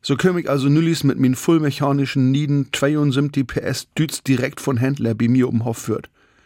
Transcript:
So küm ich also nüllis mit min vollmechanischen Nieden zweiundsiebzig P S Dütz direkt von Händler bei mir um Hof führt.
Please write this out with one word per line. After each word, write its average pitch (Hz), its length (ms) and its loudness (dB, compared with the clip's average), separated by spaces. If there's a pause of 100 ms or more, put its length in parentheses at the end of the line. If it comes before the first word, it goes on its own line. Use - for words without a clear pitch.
So 135 140 0
küm 180 200 2
ich 170 140 -2
also 139 180 2
nüllis 160 360 2
mit 135 140 2
min 127 180 2
vollmechanischen 139 960 0
Nieden 143 400 0
zweiundsiebzig 143 760 0
P - 140 -6
S - 340 -6
Dütz - 300 -2
direkt 135 360 -2
von 139 160 -2
Händler 117 380 -2
bei 113 140 0
mir 127 200 4
um 117 160 -2
Hof 117 140 -4
führt. - 320 -6 (360)